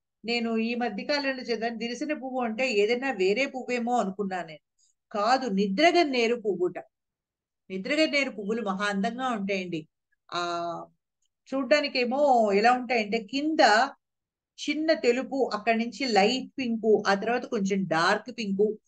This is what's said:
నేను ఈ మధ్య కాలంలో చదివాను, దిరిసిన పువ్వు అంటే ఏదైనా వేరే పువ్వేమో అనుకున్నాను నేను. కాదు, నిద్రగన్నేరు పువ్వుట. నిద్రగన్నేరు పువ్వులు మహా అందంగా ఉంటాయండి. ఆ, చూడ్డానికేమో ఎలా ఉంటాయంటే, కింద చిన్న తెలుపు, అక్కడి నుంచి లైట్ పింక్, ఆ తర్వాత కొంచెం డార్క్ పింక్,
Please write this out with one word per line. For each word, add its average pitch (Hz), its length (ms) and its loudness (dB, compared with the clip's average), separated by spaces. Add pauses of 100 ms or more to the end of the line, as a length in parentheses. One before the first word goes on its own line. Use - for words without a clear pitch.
(260)
నేను 226 320 -2
ఈ 226 180 -2
మధ్య 226 280 -4
కాలంలో 277 400 -2
చదివాను, 226 340 -4
దిరిసిన 233 360 -6
పువ్వు 254 280 -6
అంటే 240 300 -2
ఏదైనా 240 400 0
వేరే 202 340 0
పువ్వేమో 247 520 -2
అనుకున్నాను 190 500 -4
నేను. 156 120 -18 (520)
కాదు, 233 380 2
నిద్రగన్నేరు 240 840 2
పువ్వుట. 180 440 -2 (880)
నిద్రగన్నేరు 269 600 0
పువ్వులు 208 320 -6
మహా 202 240 -4
అందంగా 233 420 -2
ఉంటాయండి. 190 600 -4 (460)
ఆ, 175 60 -4 (1120)
చూడ్డానికేమో 262 1000 2
ఎలా 214 220 6
ఉంటాయంటే, 233 580 -2
కింద 302 280 0 (1120)
చిన్న 311 240 0
తెలుపు, 262 600 0
అక్కడి 226 240 0
నుంచి 233 280 -4
లైట్ 233 540 2
పింక్, 220 480 2
ఆ 196 60 4
తర్వాత 233 320 -2
కొంచెం 196 380 -2
డార్క్ 180 540 0
పింక్, 214 400 0 (100)